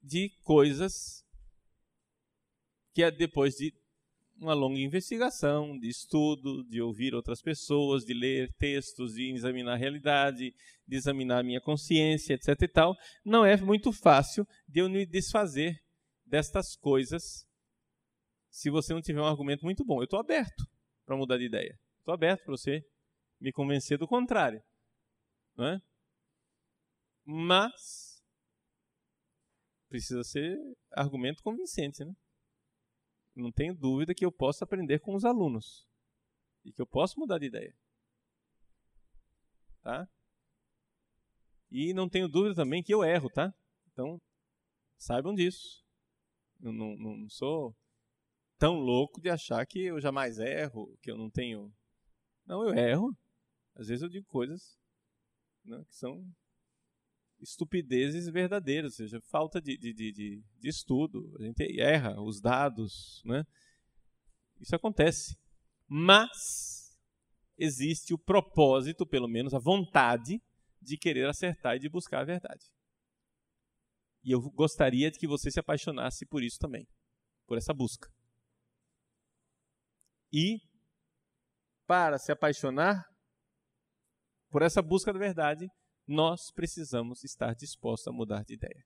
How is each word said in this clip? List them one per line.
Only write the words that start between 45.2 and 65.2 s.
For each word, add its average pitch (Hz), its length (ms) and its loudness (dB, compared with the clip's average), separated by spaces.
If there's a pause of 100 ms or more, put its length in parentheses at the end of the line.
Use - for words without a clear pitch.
disso. - 500 -4 (760)
Eu 113 120 -10
não, 110 240 -8
não, 107 200 -12
não 107 120 -14
sou 135 480 -6 (840)
tão 160 160 4
louco 135 460 0
de 175 100 -2
achar 131 340 -2
que - 220 -10
eu 165 140 -6
jamais 135 380 -2
erro, 123 600 -6
que 120 100 -12
eu 110 60 -10
não 110 140 -10
tenho. 110 420 -8 (720)
Não, 208 240 -4
eu 196 60 0
erro. 139 420 2 (600)
Às 107 100 -14
vezes 120 160 -6
eu 175 60 -8
digo 196 180 -14
coisas, 143 500 -6 (880)
né, - 240 -16
que - 60 -20
são 175 340 -12 (1120)
estupidezes 156 840 -4
verdadeiras, 165 640 -2
ou - 40 -18
seja, 113 240 -12 (100)
falta 160 320 -2
de, 139 160 -8
de, 117 160 -8
de, 110 180 -8
de, 104 320 -10 (140)
de 131 100 -8
estudo. 127 720 -2
A 110 40 -12
gente - 380 -6
erra 123 400 2
os 104 180 -8
dados, 117 840 -2
né? 139 220 -4 (1120)
Isso - 180 -4
acontece. 165 600 0 (500)